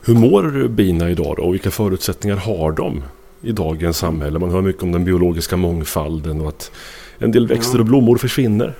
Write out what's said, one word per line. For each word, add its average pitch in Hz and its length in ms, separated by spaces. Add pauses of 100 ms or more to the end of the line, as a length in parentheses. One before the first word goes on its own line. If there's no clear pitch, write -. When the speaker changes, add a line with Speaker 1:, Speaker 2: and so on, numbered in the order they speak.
Speaker 1:
Hur 117 100
mår 135 520
bina 92 420
idag 80 280
då? - 60
Och 90 100
vilka 95 180
förutsättningar 101 640
har 92 340
de 76 320 (380)
i 120 100
dagens 82 460
samhälle? 80 420
Man 87 120
hör 92 100
mycket 95 220
om 87 80
den 87 140
biologiska 87 520
mångfalden 80 840
och 76 60
att - 240 (480)
en 113 120
del 117 160
växter 120 300
Speaker 2:
Ja. - 20
Speaker 1:
och 110 60
blommor 123 320
försvinner. 117 640